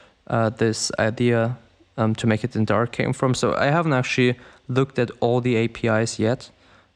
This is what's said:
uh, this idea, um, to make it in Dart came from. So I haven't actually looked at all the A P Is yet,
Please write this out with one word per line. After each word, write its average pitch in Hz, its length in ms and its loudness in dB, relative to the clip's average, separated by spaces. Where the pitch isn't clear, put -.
uh, 113 220 2
this 110 500 -2
idea, 117 580 0
um, 110 180 2
to 120 120 -2
make 110 160 2
it 117 120 -6
in 110 100 2
Dart 113 260 0
came - 220 -2
from. 131 200 0
So 120 220 0
I 123 120 0
haven't 160 260 2
actually 127 440 0
looked 135 320 0
at 120 100 0
all 123 200 2
the 123 140 0
A 113 140 0
P - 180 -4
Is 113 320 0
yet, 113 300 -2